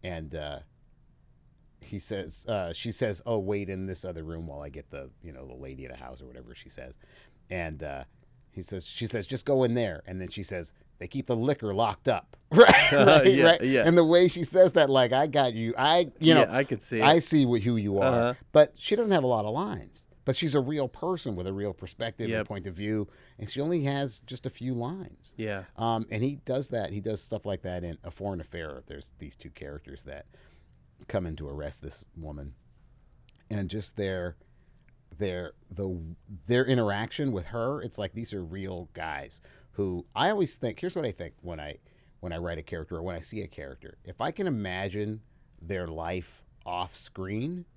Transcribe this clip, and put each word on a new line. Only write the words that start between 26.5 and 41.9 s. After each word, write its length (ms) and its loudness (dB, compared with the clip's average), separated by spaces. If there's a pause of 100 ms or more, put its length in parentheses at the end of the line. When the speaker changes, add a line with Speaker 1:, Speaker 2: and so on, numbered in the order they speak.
Speaker 1:
that. 240 -4
He 80 -6
does 200 -6
stuff 240 -10
like 180 -6
that 200 -8
in 220 -10
A 80 -12
Foreign 280 -8
Affair. 460 -12
There's 320 -18
these 160 -16
two 160 -20
characters 540 -16
that 220 -16 (840)
come 180 -4
in 100 -6
to 120 -10
arrest 340 -10
this 240 -14 (100)
woman. 380 -14 (960)
And 180 -6
just 280 -10
their, 400 -4 (840)
their, 360 -6 (180)
the, 260 -6 (480)
their 200 2
interaction 680 -2
with 140 -6
her, 360 -6
it's 160 -12
like 160 -6
these 180 -10
are 120 -8
real 480 -10
guys 480 -10 (320)
who, 420 -4
I 160 2
always 240 -2
think, 240 -6
here's 160 -8
what 100 -4
I 60 -2
think 300 -12
when 180 -12
I, 200 -12 (420)